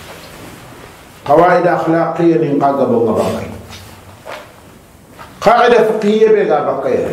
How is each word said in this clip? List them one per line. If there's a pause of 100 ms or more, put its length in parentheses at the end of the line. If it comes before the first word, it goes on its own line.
(1300)
Qawaida
akhlaqiyya
nin
qaga
bonga
bakke. (2000)
Qaida (120)
fiqhiyya
be
ga
bakke
ya,